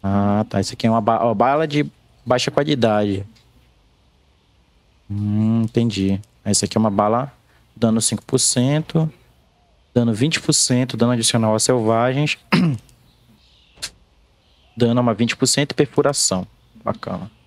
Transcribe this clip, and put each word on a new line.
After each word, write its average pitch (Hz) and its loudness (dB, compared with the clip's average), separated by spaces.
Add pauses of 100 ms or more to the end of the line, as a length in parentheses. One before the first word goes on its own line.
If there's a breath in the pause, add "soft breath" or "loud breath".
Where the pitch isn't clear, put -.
Ah, 101 0
tá. 104 -4
Essa - -4
aqui - -4
é 113 2
uma 113 2
ba-, 110 0
ó, 117 2
bala 135 2
de 147 -2 (380)
baixa 123 0
qualidade. 107 0 (1900)
Hum, 107 0
entendi. 98 0 (240)
Essa 101 0
aqui - -2
é 110 2
uma 110 2
bala 107 0 (440 soft breath)
dano 113 2
cinco - -4
por 131 0
cento, 151 0 (800)
dano 117 2
vinte 135 0
por - -2
cento, 127 0
dano 117 2
adicional 113 0
a 113 2
selvagens. 123 0 (140)
<clears throat> 160 2 (2000)
Dano 120 2
a - 2
uma 120 2
vinte 113 -2
por 135 0
cento 143 -2
e - -10
perfuração. 139 0 (360)
Bacana. 98 -8 (160)